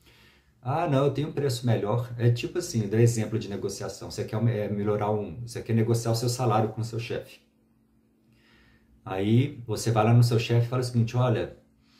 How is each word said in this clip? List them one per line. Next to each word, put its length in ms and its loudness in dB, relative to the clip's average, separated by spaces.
"Ah, 260 -2
não, 180 2
eu 60 4
tenho 160 -4
um 40 -10
preço 340 -2
melhor." 520 0
É 120 4
tipo 280 -2
assim, 300 -2
dá 120 2
exemplo 380 2
de 100 -6
negociação. 600 -8
Você 140 -6
quer, 240 -4
é, 200 -2
melhorar 420 -2
um, 360 -4
você 160 -10
quer 120 -2
negociar 380 2
o 20 2
seu 140 -2
salário 420 0
com 100 -8
o 40 -4
seu 140 -8
chefe. 420 -10
Aí 640 0
você 240 -4
vai 140 4
lá 100 6
no 80 8
seu 160 4
chefe 280 2
e 20 -8
fala 140 -2
o 20 -2
seguinte, 320 0
"Olha, 400 0